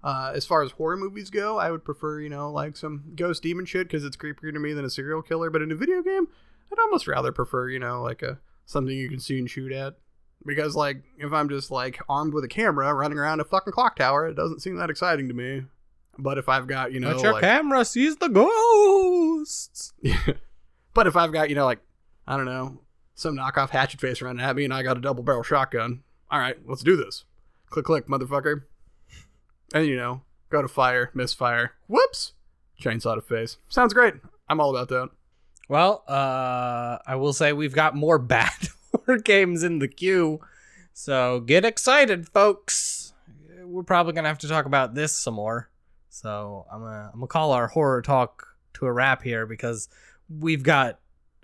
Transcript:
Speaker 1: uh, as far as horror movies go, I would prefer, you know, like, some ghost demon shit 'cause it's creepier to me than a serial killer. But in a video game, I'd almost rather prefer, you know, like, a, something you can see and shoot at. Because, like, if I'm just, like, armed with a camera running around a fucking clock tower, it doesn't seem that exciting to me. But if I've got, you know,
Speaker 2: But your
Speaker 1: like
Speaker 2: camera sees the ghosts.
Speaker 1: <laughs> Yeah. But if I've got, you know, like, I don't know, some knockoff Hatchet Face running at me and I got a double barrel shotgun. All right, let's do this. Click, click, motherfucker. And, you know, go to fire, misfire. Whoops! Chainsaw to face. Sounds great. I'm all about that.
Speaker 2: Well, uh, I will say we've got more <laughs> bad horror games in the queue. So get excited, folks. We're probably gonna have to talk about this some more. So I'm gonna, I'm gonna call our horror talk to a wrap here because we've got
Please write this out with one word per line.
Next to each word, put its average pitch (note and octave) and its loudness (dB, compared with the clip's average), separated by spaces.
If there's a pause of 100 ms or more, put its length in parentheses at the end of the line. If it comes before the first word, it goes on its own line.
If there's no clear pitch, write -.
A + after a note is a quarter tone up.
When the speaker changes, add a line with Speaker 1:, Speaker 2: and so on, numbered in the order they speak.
Speaker 1:
uh, C3+ -4
as C#3+ -6
far D#3+ 2
as C3 -4
horror D#3+ -4
movies G3 -10
go, G#3+ -2
I E3+ 0
would D#3+ -8
prefer, D3+ -8
you D3+ -10
know, D3 -8
like, D3 -6
some D3+ -12
ghost E3+ -4
demon F3 -6
shit F3+ -6
'cause D3+ -4
it's C#3+ -10
creepier D3+ -12
to D3+ -8
me D3 -4
than D3 -6
a B2+ -6
serial D3 -6
killer. E3 -4
But D#3 0
in D#3+ -4
a D#3 -4
video F4 0
game, F#4 0 (440)
I'd G#4 -6
almost A4 0
rather C3 -2
prefer, B2+ -4
you B2+ -6
know, B2 -6
like, B2 -8
a, C3 -8 (280)
something C3+ -4
you C3 -8
can C3 -10
see C3 -6
and B2+ -6
shoot C3 -10
at. C3+ -10 (480)
Because, C#3+ -4
like, C#3 -2 (140)
if D3 -8
I'm D3+ 0
just, C#3 -6
like, B2+ -6
armed D3 -2
with D3 -2
a B2 -8
camera D3 0
running D3 -2
around D3+ -2
a D3 -2
fucking F#3+ -2
clock A#3+ 2
tower, C#3+ 2
it D#3+ -8
doesn't D#3 -4
seem F#3 -8
that E3+ -4
exciting D#3 0
to A#2+ -8
me. C3 -8 (540)
But C3+ -2
if C3 -6
I've C3 2
got, C3 -4
you C3 -6
know, C#3+ -2
Speaker 2:
But D#3+ -4
your G#3+ 4
Speaker 1:
like - 2
Speaker 2:
camera C4 4
sees C#4+ 0
the F4 0
ghosts. F#4 4
Speaker 1:
<laughs> - -20
Yeah. - 2 (580)
But A3+ 6
if D#3 2
I've E3 4
got, D#3 2
you D3 0
know, C#3+ 2
like, B2 0 (460)
I C3+ -4
don't C3+ -4
know, C3 -8 (380)
some D#3 -6
knockoff C3+ -2
Hatchet C3+ -2
Face B2+ -4
running B2 -6
at C3+ 0
me C#3+ -2
and C3 -2
I C3+ -4
got B2+ 0
a A#2+ -8
double B2 -4
barrel B2+ 2
shotgun. B2 -2 (260)
All D3 0
right, B2+ -2 (120)
let's C3 -8
do F#3 8
this. E3+ -4 (460)
Click, D3 -4
click, D#3 0
motherfucker. C#3 -2 (1120)
And, D#3 4
you C#3 0
know, B2 -6 (280)
go D3 2
to C3+ -4
fire, B2 2
misfire. A#2+ -2 (160)
Whoops! B4 0 (460)
Chainsaw A2+ -2
to A2 -6
face. A#2 -4 (120)
Sounds B3 4
great. A3+ 6 (340)
I'm D#3 0
all C#3+ 4
about B2+ -2
that. B2+ -2 (580)
Speaker 2:
Well, F3 4
uh, B2+ -2
I C3+ -4
will C#3 0
say D3 2
we've D3 -2
got D#3 4
more D3+ 4
<laughs> - 2
bad A#2+ 2 (400)
horror - 2
games F#3+ 4
in E3+ 0
the C3+ 0
queue. F3 0 (520)
So B2+ 0
get D3 6
excited, A3+ 4
folks. - 2 (500)
We're F3+ -8
probably F3 4
gonna D#3 -2
have D3+ -4
to D3+ -10
talk D#3 0
about C3 2
this D3+ -2
some - -4
more. A2 -4 (400)
So G#2 -10
I'm G#2+ -16
gonna, G#2+ -14
I'm A2 -16
gonna B2 -10
call D#3 0
our B2 2
horror C3+ 2
talk C3 0 (280)
to - -4
a B2+ 0
wrap B2+ 2
here A2+ -4
because A2+ -6 (400)
we've D#3 -2
got C3 2 (440)